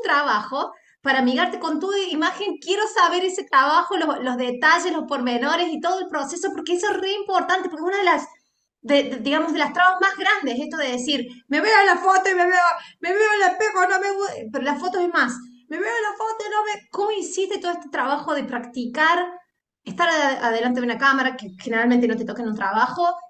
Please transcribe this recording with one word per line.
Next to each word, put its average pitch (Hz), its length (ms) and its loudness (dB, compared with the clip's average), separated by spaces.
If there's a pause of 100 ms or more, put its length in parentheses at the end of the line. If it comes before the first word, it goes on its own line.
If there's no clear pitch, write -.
trabajo 285 680 0 (300)
para 262 180 0
amigarte 311 400 2
con 311 200 -2
tu 381 100 -2 (220)
imagen. 349 500 -2
Quiero 403 260 0
saber 359 380 2
ese 381 200 -4
trabajo, 302 520 2
los, 302 260 0
los 247 140 -2
detalles, 311 560 2
los 311 140 -4
pormenores 277 640 0
y 285 80 -6
todo 370 200 0
el 370 100 -6
proceso, 311 440 -4
porque - 220 -4
eso 403 160 0
es 370 80 0
re 381 140 -2
importante, 381 560 0
porque 311 140 -8
es 339 40 -2
una 392 120 -2
de 403 40 0
las, 339 240 2 (540)
de, 277 220 4
de, 262 140 -6
digamos, 302 360 0
de 339 60 -2
las 285 140 -2
trabas 359 280 6
más 381 160 2
grandes, 294 420 0
esto 302 180 -6
de 285 160 -2
decir, 247 340 -2 (200)
"Me 294 140 0
veo 440 180 4
en 403 80 4
la 359 100 6
foto 381 340 4
y 370 40 2
me 349 100 4
veo, 359 180 4 (380)
me 349 120 0
veo 415 80 4 (140)
en 403 80 2
el 370 80 6
espejo, 381 360 2
no 381 120 2
me 403 120 -2
gu-", 392 400 -4
pero 254 140 -4
la 285 100 0
foto 359 240 -4
es 349 100 0
más, 285 240 0 (360)
"Me 302 80 -8
veo 392 100 -4
en 453 160 -2
la 415 140 -6
foto 440 300 -6
y 427 40 -8
no 427 140 0
me", 415 260 -8
¿cómo 415 200 -2
hiciste 381 480 -4
todo 349 120 -4
este 339 180 -8
trabajo 285 460 -4
de 277 100 -4
practicar, 302 760 0 (640)
estar 339 260 0
a-, 285 380 0
adelante 247 340 0
de 247 40 -2
una 233 120 -2
cámara, 262 400 2
que 202 120 -12 (120)
generalmente 240 460 2
no 220 100 0
te 233 80 -4
toca - 180 -8
en 220 60 -4
un 214 60 -4
trabajo, 220 500 0 (240)